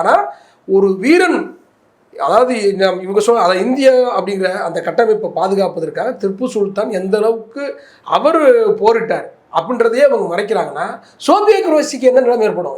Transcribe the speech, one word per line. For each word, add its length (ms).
ஆனா 120
ஒரு 200
வீரன், 360
அதாவது 280
நாம் 240
இவங்க 220
சொல்-, 180
அதை 100
இந்தியா 260
அப்படிங்கிற 340
அந்த 220
கட்டமைப்பை 500
பாதுகாப்பதற்காக 840
திப்பு 200
சுல்தான் 420
எந்த 220
அளவுக்கு 420
அவர் 240
போரிட்டார் 440
அப்படின்றதையே 480
அவங்க 260
மறைக்கிறாங்கன்னா 540
சோபியா 400
குரோசிக்கு 440
என்ன 160
நிலைமை 220
ஏற்படும்? 300